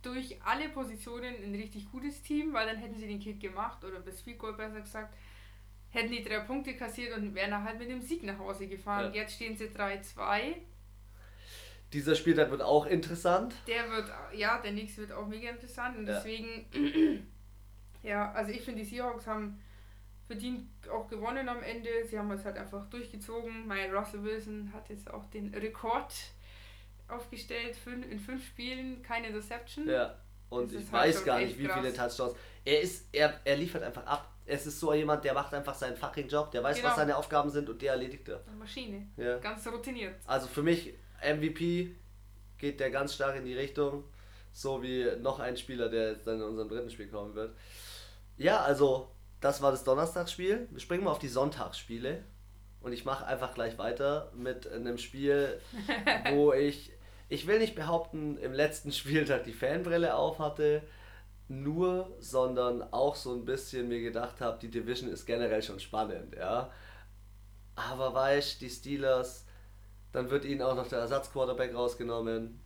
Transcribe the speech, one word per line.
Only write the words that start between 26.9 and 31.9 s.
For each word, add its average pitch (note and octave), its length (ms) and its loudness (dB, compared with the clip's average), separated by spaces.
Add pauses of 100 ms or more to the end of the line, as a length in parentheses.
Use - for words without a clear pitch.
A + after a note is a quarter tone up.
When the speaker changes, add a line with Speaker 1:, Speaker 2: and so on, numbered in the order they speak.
Speaker 1:
aufgestellt, A#3+ 680 -6
fün-, B3 340 -10
in G#3+ 100 -6
fünf B3+ 280 -6
Spielen B3+ 560 -6
keine A3+ 240 -2
Interception. A#3 600 -6
Speaker 2:
Ja, B2+ 280 2 (340)
und B2 240 -2
Speaker 1:
Das G#2+ 80 -4
Speaker 2:
ich G2+ 60 -8
Speaker 1:
ist - 60 -8
halt A#2+ 160 8
Speaker 2:
weiß D#3+ 80 8
Speaker 1:
schon - 80 0
Speaker 2:
gar B2 140 6
Speaker 1:
echt B2 100 4
Speaker 2:
nicht, G#2+ 100 -6
wie C#3+ 120 0
viele B2+ 220 2